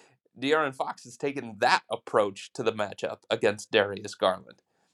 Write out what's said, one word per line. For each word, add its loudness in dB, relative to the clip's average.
De'Aaron 0
Fox -6
has -18
taken -6
that 4
approach 0
to -8
the 2
matchup -6
against 0
Darius 2
Garland. -2